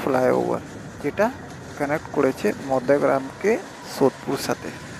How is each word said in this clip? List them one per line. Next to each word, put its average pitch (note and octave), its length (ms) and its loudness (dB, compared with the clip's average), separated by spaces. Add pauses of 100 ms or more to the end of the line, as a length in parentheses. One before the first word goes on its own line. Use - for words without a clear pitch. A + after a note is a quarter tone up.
ফ্লাইওভার, B2+ 640 2 (400)
যেটা D3+ 220 2 (520)
কানেক্ট D3 380 -2
করেছে C3+ 320 2 (220)
মধ্যগ্রামকে C#3 800 2 (440)
সোদপুর C#3 400 2 (120)
সাথে। - 220 -4 (300)